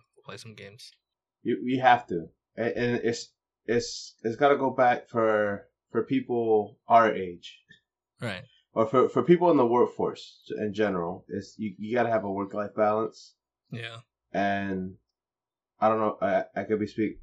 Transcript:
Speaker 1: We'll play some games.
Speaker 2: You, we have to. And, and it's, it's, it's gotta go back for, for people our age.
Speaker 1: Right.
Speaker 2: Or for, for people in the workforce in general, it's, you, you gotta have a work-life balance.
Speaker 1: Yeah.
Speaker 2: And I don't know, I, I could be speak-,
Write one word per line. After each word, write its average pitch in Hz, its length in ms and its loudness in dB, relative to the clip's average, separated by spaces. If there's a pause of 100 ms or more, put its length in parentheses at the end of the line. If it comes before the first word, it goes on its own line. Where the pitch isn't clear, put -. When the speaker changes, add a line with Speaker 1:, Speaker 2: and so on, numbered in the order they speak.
(160)
Speaker 1:
We'll - 100 -20
play 95 120 -16
some 110 180 -20
games. 101 340 -20 (540)
Speaker 2:
You, - 200 -4
we 127 140 -2
have 123 300 4
to. 82 220 -6 (260)
And, 113 200 -2
and 120 280 -2
it's, - 300 -4 (320)
it's, - 580 -4
it's 110 120 -4
gotta 143 220 4
go 131 140 0
back 123 380 2
for, 104 580 0 (240)
for 113 120 0
people 117 840 0
our 113 260 6
age. 90 460 -10 (600)
Speaker 1:
Right. 98 220 -8 (300)
Speaker 2:
Or 110 140 2
for, 127 220 4
for 127 120 -2
people 175 300 4
in 147 60 4
the 123 100 4
workforce - 920 -2
in 104 160 -4
general, 95 540 -2
it's, 98 300 -12
you, 107 200 -8
you 107 180 -6
gotta 117 140 0
have 107 140 0
a 98 80 -6
work-life 98 440 -6
balance. 110 600 -2 (360)
Speaker 1:
Yeah. 117 260 -12 (360)
Speaker 2:
And 98 640 -4 (840)
I 110 100 4
don't 110 100 0
know, 107 220 -2
I, 95 240 0 (140)
I 101 40 -2
could 104 160 -2
be 104 80 -4
speak-, - 360 -4